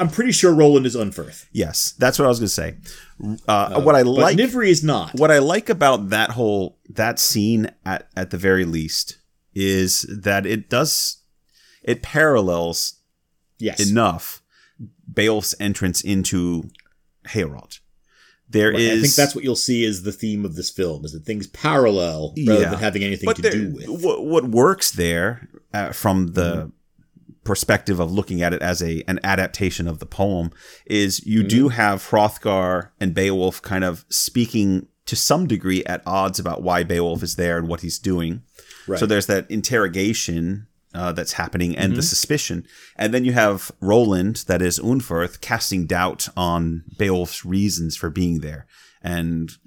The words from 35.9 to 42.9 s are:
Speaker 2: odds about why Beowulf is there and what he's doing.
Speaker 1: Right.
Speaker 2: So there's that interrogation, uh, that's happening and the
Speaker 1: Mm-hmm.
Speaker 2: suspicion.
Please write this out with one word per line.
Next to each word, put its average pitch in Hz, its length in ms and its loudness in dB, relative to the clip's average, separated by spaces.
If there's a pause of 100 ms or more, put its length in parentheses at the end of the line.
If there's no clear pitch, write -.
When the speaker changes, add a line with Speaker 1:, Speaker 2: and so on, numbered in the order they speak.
Speaker 2:
odds 95 320 -2
about 87 240 -6
why 87 220 0
Beowulf 85 400 -2
is 82 100 -6
there 87 240 -2
and 82 80 -4
what 85 140 -6
he's 85 180 -8
doing. 87 440 -4 (440)
Speaker 1:
Right. 95 140 -2
Speaker 2:
So 113 60 2
there's 101 200 2
that 95 240 0
interrogation, 98 1160 -2 (260)
uh, 87 180 -4
that's 85 220 -6
happening 87 420 -2
and 95 160 0
the - 40 -2
Speaker 1:
Mm-hmm. - 100 -2
Speaker 2:
suspicion. - 600 -2 (300)